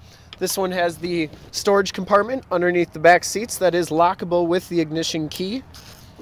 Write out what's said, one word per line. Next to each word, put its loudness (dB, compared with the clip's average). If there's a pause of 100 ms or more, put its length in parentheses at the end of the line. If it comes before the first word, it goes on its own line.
(380)
This -4
one -2
has 0
the -4 (220)
storage 0
compartment 0
underneath 0
the -12
back 6
seats -6
that 2
is 0
lockable 2
with 0
the 0
ignition -4
key. -8 (600)